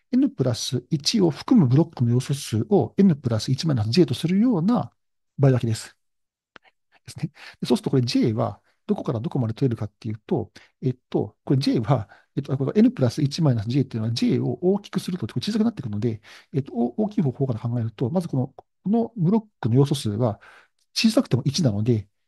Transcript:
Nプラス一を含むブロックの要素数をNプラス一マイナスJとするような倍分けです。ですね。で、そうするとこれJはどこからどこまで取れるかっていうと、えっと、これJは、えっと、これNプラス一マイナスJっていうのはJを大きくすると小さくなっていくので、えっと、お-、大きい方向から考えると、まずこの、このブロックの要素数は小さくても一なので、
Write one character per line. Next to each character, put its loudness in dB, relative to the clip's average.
N 4
プ -4
ラ 2
ス -6
一 0
を 4
含 2
む 6
ブ 4
ロ 6
ッ -6
ク -2
の 2
要 2
素 -4
数 -4
を 2
N 6
プ -8
ラ 0
ス -4
一 -2
マ 2
イ 0
ナ 0
ス -2
J 4
と -2
す -2
る 0
よ 2
う 0
な 0
倍 6
分 2
け -2
で -2
す。 -10
で -16
す -20
ね。 -6
で、 -4
そ 2
う 6
す -10
る -20
と -4
こ 2
れ 4
J 0
は -4
ど -2
こ -6
か -4
ら -4
ど -6
こ -4
ま 0
で -6
取 0
れ 0
る -2
か -8
っ -8
て -14
い -6
う -10
と、 -4
え -2
っ -6
と、 -4
こ 0
れ 2
J 0
は、 0
え -2
っ -6
と、 -4
こ -4
れ -4
N 6
プ -4
ラ 4
ス -6
一 -2
マ 4
イ 0
ナ -2
ス -6
J 0
っ 0
て -8
い -4
う -4
の -4
は -4
J 0
を -4
大 2
き -14
く -4
す -8
る -6
と -6
小 -6
さ -2
く 2
な 0
っ -6
て -10
い -8
く -8
の -6
で、 -4
え 0
っ -2
と、 -16
お-、 -2
大 -2
き -4
い 2
方 0
向 -2
か -4
ら -6
考 -4
え -2
る -4
と、 -4
ま -2
ず -6
こ -6
の、 0
こ -20
の 0
ブ 2
ロ 4
ッ -6
ク -4
の 2
要 6
素 -2
数 -4
は -2
小 2
さ 2
く -12
て 2
も -4
一 0
な 2
の -2
で、 0